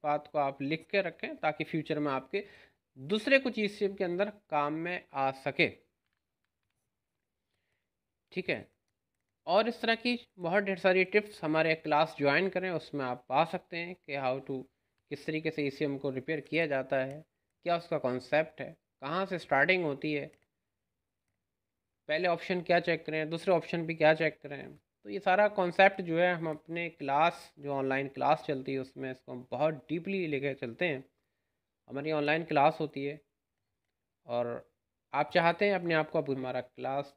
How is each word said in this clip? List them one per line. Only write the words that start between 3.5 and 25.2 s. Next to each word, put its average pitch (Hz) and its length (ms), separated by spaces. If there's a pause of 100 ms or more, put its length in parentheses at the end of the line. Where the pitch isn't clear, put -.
ईसीएम 202 360
के 196 80
अंदर 180 260 (200)
काम 147 260
में 175 380
आ 135 200
सके। 139 340 (2750)
ठीक 185 180
है, 120 180 (800)
और 208 200
इस 233 140
तरह 226 160
की 240 220 (200)
बहुत 180 240
ढेर 196 160
सारी 185 260
टिप्स 208 380
हमारे 160 340
क्लास 156 420
ज्वाइन 147 300
करें, 185 220
उसमें 147 340
आप 123 240
पा 139 180
सकते 175 300
हैं 175 180
कि 143 220
how 135 200 (100)
to, 135 160 (480)
किस 143 140
तरीके 156 260
से 147 160
ईसीएम 139 300
को 139 140
रिपेयर 135 300
किया 160 260
जाता 135 320
है, 135 240 (420)
क्या 170 120
उसका 165 220
कॉन्सेप्ट 135 600
है, 160 140 (260)
कहाँ 170 240
से 180 140
स्टार्टिंग 160 440
होती 151 300
है, 143 120 (1800)
पहले 165 180
ऑप्शन 175 360
क्या 175 180
चेक 165 240
करें, 156 240
दूसरे 165 240
ऑप्शन 165 340
पे 165 80
क्या 160 200
चेक 156 260
करें। 139 340 (300)
तो 208 40
ये 202 100
सारा 196 300